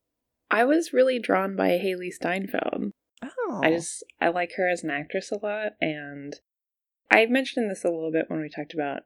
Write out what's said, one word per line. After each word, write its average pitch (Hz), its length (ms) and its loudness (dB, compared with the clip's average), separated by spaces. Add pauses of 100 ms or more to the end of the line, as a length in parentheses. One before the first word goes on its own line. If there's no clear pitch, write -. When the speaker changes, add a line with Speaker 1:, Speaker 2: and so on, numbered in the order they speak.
(520)
Speaker 1:
I 220 140 6
was 320 280 2
really 254 240 4
drawn 190 380 0
by 190 140 4
Hailee 180 440 0
Steinfeld. - 800 -2 (320)
Speaker 2:
Oh. 285 400 -4
Speaker 1:
I 160 80 6
just, 165 320 -4 (180)
I 170 60 2
like 175 300 -2
her 185 120 0
as 175 140 -2
an 156 80 -4
actress 156 400 -6
a 208 120 -8
lot, 214 280 -4 (100)
and 143 540 -6 (760)
I've 226 220 6
mentioned 247 400 0
this 190 120 -8
a 175 60 2
little 160 220 -4
bit 160 160 0
when 165 120 -4
we 151 100 -6
talked 151 260 -10
about 143 300 -4